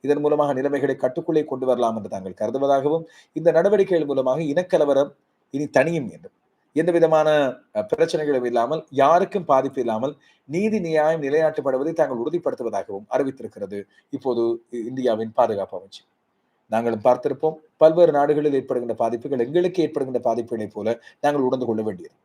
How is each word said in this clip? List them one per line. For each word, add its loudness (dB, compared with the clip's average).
இதன் 2
மூலமாக 2
நிலைமைகளை -2
கட்டுக்குள்ளே -2
கொண்டு -6
வரலாம் 2
என்று -8
தாங்கள் -10
கருதுவதாகவும் 0
இந்த 2
நடவடிக்கைகள் 2
மூலமாக 0
இனக்கலவரம் 2
இனி -4
தனியும் 0
என்றும் -20
எந்த 2
விதமான, 4
அ, -4
பிரச்சனைகளும் 0
இல்லாமல் 0
யாருக்கும் 2
பாதிப்பு 0
இல்லாமல் -2
நீதி -2
நியாயம் 0
நிலைநாட்டப்படுவதை 0
தாங்கள் -2
உறுதிப்படுத்துவதாகவும் -6
அறிவித்திருக்கிறது -6
இப்போது -4
இ-, -10
இந்தியாவின் -4
பாதுகாப்பு -2
அமைச்சு. -18
நாங்களும் -2
பார்த்திருப்போம், 0
பல்வேறு 6
நாடுகளில் 2
ஏற்படுகின்ற -4
பாதிப்புகள் -2
எங்களுக்கு 0
ஏற்படுகின்ற -2
பாதிப்புகளைப் -4
போல -2
நாங்கள் 0
உணர்ந்து -2
கொள்ள -2
வேண்டியது. -8